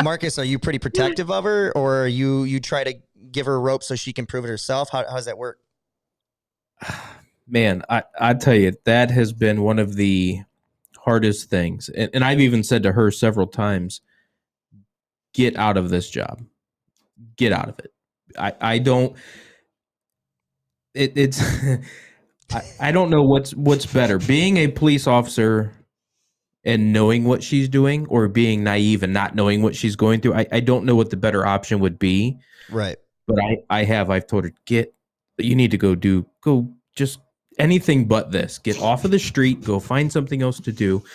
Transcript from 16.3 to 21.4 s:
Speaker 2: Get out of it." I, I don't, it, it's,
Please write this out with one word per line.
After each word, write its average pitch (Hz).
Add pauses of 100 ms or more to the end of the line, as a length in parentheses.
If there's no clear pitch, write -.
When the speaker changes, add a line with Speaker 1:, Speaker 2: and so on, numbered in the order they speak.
Speaker 2:
Get 117
out 95
of -
it." - (460)
I, 101
I 113
don't, 127 (1800)
it, 139
it's, 139